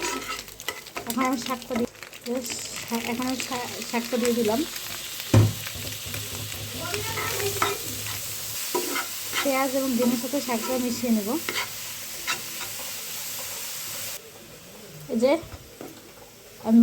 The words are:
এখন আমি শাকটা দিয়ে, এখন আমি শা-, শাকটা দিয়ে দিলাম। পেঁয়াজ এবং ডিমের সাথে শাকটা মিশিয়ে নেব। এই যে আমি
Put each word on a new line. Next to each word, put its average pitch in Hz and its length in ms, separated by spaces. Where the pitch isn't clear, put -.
এখন 233 200
আমি 262 180
শাকটা 254 320
দিয়ে, 240 120
এখন 240 180
আমি 262 180
শা-, 247 240
শাকটা 233 320
দিয়ে 240 180
দিলাম। 220 200
পেঁয়াজ 269 380
এবং 269 180
ডিমের 247 240
সাথে 277 160
শাকটা 233 240
মিশিয়ে 240 320
নেব। 202 120
এই 240 100
যে 262 100
আমি 226 160